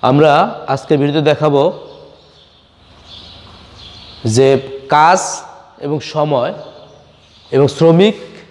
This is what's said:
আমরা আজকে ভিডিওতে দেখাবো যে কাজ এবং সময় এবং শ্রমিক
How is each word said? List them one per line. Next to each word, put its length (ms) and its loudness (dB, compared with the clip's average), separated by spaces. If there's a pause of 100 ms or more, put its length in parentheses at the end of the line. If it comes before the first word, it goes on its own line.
আমরা 220 4 (420)
আজকে 280 -4
ভিডিওতে 300 -2
দেখাবো 300 0 (2750)
যে 120 4 (480)
কাজ 240 4 (680)
এবং 120 -4 (160)
সময় 380 -2 (1000)
এবং 140 2 (100)
শ্রমিক 400 2 (360)